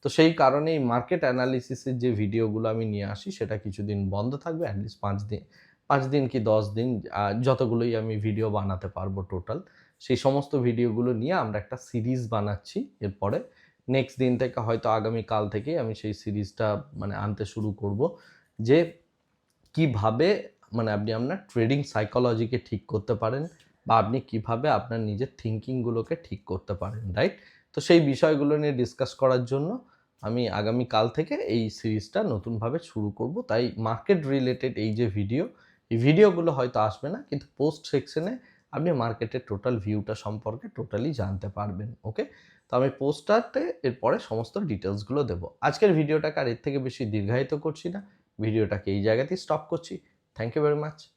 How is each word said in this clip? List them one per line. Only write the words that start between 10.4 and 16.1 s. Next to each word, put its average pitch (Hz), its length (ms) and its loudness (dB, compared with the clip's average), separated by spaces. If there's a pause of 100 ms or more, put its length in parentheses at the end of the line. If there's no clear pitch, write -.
ভিডিওগুলো 120 440 2 (100)
নিয়ে 147 140 -2 (100)
আমরা 107 180 -4
একটা 127 140 -12 (120)
সিরিজ 123 340 -2 (120)
বানাচ্ছি। 104 440 -2 (280)
এরপরে 190 320 -2 (500)
নেক্সট 127 340 0
দিন 127 180 4
থেকে 127 260 -2
হয়তো 117 200 0 (120)
আগামীকাল 110 460 -2 (100)
থেকেই 123 280 -2
আমি 110 180 -4
সেই 107 220 -4